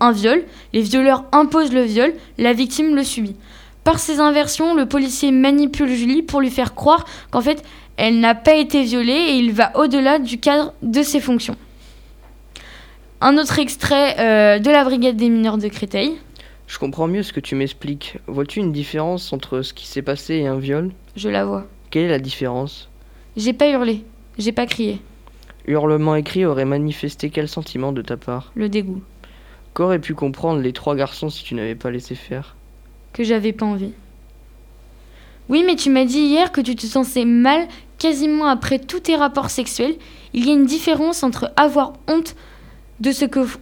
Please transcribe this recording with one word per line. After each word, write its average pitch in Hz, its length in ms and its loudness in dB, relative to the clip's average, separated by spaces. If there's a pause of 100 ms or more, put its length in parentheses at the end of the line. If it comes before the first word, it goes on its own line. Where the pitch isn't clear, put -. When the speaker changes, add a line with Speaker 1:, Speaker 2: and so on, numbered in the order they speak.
Speaker 1:
un 240 100 6
viol. 226 320 2 (300)
Les 220 80 2
violeurs 262 500 4
imposent 294 420 4
le 254 100 4
viol. 240 300 2 (240)
La 233 160 4
victime 277 440 0
le 277 80 2
subit. 208 320 -6 (480)
Par 214 160 2
ces 208 180 -4
inversions, 294 560 2
le 269 120 2
policier 269 440 0
manipule 277 580 2
Julie 254 340 0
pour 285 180 -2
lui 262 100 2
faire 254 240 -2
croire 330 300 2 (260)
qu'en - 100 0
fait, 302 220 0 (340)
elle 226 220 2
n'a 233 160 4
pas 311 220 6
été 294 260 2
violée 240 300 0
et 302 240 2
il 240 160 2
va 208 260 2
au-delà 277 400 4
du 240 200 -6
cadre 294 440 0
de 240 200 2
ses 294 180 0
fonctions. 233 360 -2 (1600)
Un 277 180 4
autre 311 220 0
extrait, 277 580 0
euh, 214 400 4
de 214 120 2
la 294 120 8
brigade 254 340 2
des 233 120 2
mineurs 220 300 2
de 208 100 -4
Créteil. 208 480 -4 (500)
Speaker 2:
Je - 140 -14
comprends 147 260 -4
mieux 190 160 -2
ce 196 100 -12
que 147 80 -8
tu - 140 -8
m'expliques. 139 720 -6
Vois-tu 139 320 -6
une 185 140 -2
différence 156 600 -6
entre 135 300 -6
ce 131 100 -12
qui - 140 -20
s'est - 160 -8
passé 139 320 -6
et 151 140 -2
un 135 100 -4
viol ? 143 320 -4 (240)
Speaker 1:
Je 208 140 -8
la 202 160 -2
vois. 196 220 -6 (240)
Speaker 2:
Quelle 160 140 0
est 175 40 0
la 147 100 0
différence ? 131 680 -8 (480)
Speaker 1:
J'ai 226 160 -2
pas 294 160 2
hurlé, 233 360 0 (340)
j'ai 220 140 -2
pas 240 140 -2
crié. 208 340 -4 (640)
Speaker 2:
Hurlement 151 500 2
et 151 60 0
cri 185 220 -4
auraient 135 200 0
manifesté 147 680 -4
quel 151 180 -4
sentiment 139 440 -8
de 123 100 -6
ta 120 140 -8
part ? 123 380 -10
Speaker 1:
Le 214 140 -4
dégoût. 196 320 -4 (720)
Speaker 2:
Qu'auraient 180 260 0
pu 151 140 -8
comprendre 147 460 -4
les 127 120 -2
trois 143 240 -4
garçons 139 340 -6
si - 140 -14
tu - 100 -12
n'avais 113 200 -6
pas 123 160 -8
laissé 123 240 -10
faire ? - 420 -12 (560)
Speaker 1:
Que 240 120 -6
j'avais 220 280 0
pas 220 140 -6
envie. 196 260 -4 (1600)
Oui, 302 180 4
mais 349 100 2
tu 285 140 0
m'as 262 140 4
dit 254 160 0
hier 311 320 2
que 285 80 -2
tu 240 160 -4
te 226 100 -8
sentais 254 380 -2
mal 262 420 4 (320)
quasiment 302 480 0
après 262 320 0
tous 349 220 -10
tes 330 160 0
rapports 277 340 -2
sexuels. 254 440 -4 (380)
Il 240 140 -2
y 285 40 4
a 302 40 4
une 277 120 6
différence 320 560 0
entre 240 340 -2
avoir 269 380 2 (140)
honte 320 280 -2 (640)
de 277 120 0
ce - 120 -2
que, 269 160 0 (220)